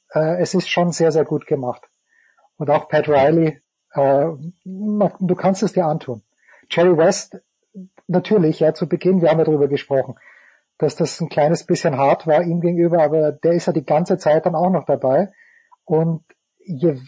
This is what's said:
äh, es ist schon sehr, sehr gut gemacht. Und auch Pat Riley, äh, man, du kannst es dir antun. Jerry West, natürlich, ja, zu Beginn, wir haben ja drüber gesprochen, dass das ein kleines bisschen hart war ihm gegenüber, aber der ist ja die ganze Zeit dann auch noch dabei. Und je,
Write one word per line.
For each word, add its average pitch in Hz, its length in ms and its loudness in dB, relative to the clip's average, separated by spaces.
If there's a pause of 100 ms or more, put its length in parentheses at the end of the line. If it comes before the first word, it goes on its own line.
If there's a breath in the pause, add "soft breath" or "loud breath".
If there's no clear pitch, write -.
(120)
äh, 160 300 0
es - 100 -4
ist 185 160 -2
schon 175 240 0
sehr, 160 180 0
sehr 151 140 2
gut 151 220 -6
gemacht. 127 360 -6 (760)
Und 139 100 -8
auch 147 180 0
Pat 151 220 -2
Riley, 156 540 2 (320)
äh, 139 320 2 (380)
man, 202 540 -2
du 180 160 0
kannst 190 280 -2
es 202 100 -2
dir 180 140 0
antun. 143 360 -6 (480 soft breath)
Jerry 175 260 2
West, 175 420 0 (680)
natürlich, 175 540 0
ja, 160 140 2
zu 170 120 -6
Beginn, 175 360 0
wir 160 80 4
haben 160 80 2
ja 160 80 2
drüber 143 220 2
gesprochen, 135 480 -2 (600 soft breath)
dass 151 200 -2
das - 240 -4
ein 160 100 -6
kleines 156 340 0
bisschen 160 320 -2
hart 143 300 0
war 156 160 2
ihm 170 180 -2
gegenüber, 170 420 2
aber 151 300 2
der 160 200 0
ist 170 140 -2
ja 180 60 0
die 147 140 -2
ganze 175 320 0
Zeit 156 260 2
dann 170 100 -2
auch 175 160 0
noch 165 140 -2
dabei. 143 480 0 (520 soft breath)
Und 165 380 -2 (420)
je, 156 300 -2 (140)